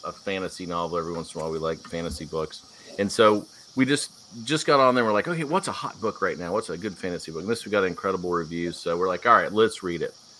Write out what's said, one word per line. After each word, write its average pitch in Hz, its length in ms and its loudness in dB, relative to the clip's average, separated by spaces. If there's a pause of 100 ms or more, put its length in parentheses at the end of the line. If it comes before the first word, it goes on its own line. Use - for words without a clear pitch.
a 87 60 -6
fantasy 92 540 -6
novel 85 320 -4
every 85 160 -4
once 82 200 -8
in 82 60 -8
a 78 40 -4
while. 80 80 -4
We 80 80 -4
like 80 200 -2
fantasy 82 460 -6
books. - 760 -8
And 101 120 0
so 107 340 6 (300)
we 127 100 4
just, 143 260 0 (320)
just 147 240 -2
got 147 140 6
on 127 140 6
there 120 80 4
and 110 60 2
we're 107 40 4
like, 104 160 2
"Okay, 165 160 -2
what's 175 240 -2
a - 20 -4
hot - 300 -8
book 107 200 -4
right 85 160 0
now? 87 140 -4
What's 110 180 -2
a 82 80 -4
good 95 200 -8
fantasy 87 340 -6
book?" 80 100 -8
And 98 80 -6
this, 117 160 -2
we 101 60 -6
got 101 140 4
incredible 90 460 -2
reviews. 85 460 -2
So 85 200 -2
we're 92 100 2
like, 90 180 -2
"All 120 100 8
right, 90 160 4
let's 107 300 4
read 85 200 -4
it." 65 120 -4 (260)